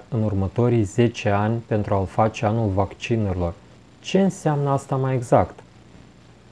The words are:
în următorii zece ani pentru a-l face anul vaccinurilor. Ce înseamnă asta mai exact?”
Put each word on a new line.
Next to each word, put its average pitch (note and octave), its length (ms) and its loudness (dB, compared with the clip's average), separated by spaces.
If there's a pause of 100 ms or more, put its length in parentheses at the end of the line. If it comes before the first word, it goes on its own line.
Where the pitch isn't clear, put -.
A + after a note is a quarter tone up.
în A2+ 140 -2
următorii A2 600 2
zece A#2 460 0
ani G#2+ 380 0
pentru G#2 280 0
a-l G2 120 0
face A2 400 0
anul A2 220 0
vaccinurilor. F#2+ 840 -2 (460)
Ce - 200 0
înseamnă D3+ 500 0
asta C#3 260 -2
mai C3 180 -2
exact?” A#2+ 440 2 (920)